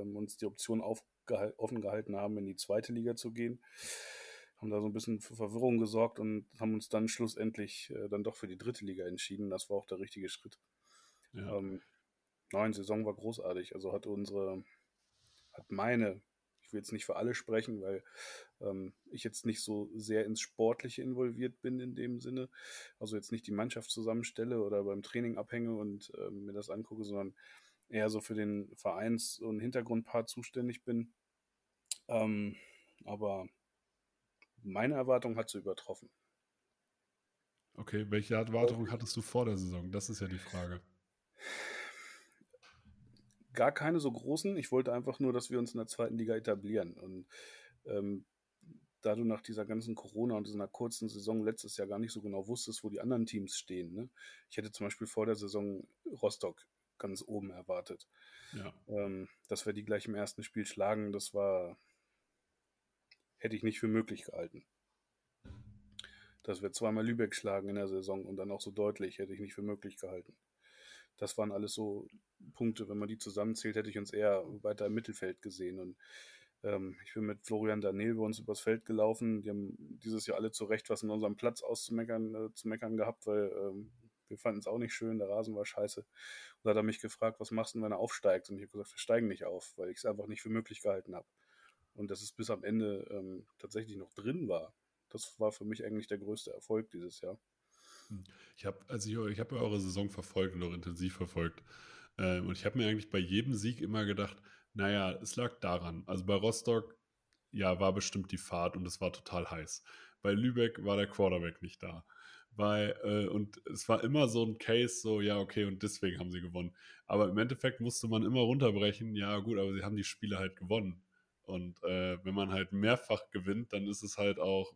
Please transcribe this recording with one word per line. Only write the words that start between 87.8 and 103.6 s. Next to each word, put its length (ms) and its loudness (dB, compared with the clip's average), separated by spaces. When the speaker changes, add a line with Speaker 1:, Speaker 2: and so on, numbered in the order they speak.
Speaker 1:
wenn 80 0
er 60 -2
aufsteigt?" 500 4
Und 80 -6
ich 80 -8
hab 60 -20
gesagt, 220 -8
"Wir 60 -10
steigen 280 4
nicht 180 -2
auf", 320 -4
weil 140 -4
ich's 140 -10
einfach 220 0
nicht 160 -8
für 60 -6
möglich 320 -2
gehalten 340 0
hab. 120 -12
Und 180 -6
dass 100 -6
es 100 -8
bis 200 -6
am 120 -2
Ende, 460 0
ähm, 380 -8
tatsächlich 400 -8
noch 160 -10
drin 340 0
war, 280 0
das 300 -10
war 120 6
für 140 -10
mich 200 -4
eigentlich 220 -2
der 120 -2
größte 340 -6
Erfolg 380 0
dieses 300 -10
Jahr. 180 -6
Speaker 2:
Hm. 140 -10
Ich 80 -14
hab, 260 -4
also 180 -2
ich, 60 0
ich 60 -4
hab 120 -2
eure 280 2
Saison 300 0
verfolgt 460 0
und 80 0
auch 100 0
intensiv 420 -2
verfolgt. 480 0
Ähm, 300 2
und 100 0
ich 80 -10
hab 100 2
mir 120 4
eigentlich 220 2
bei 100 4
jedem 360 4
Sieg 260 0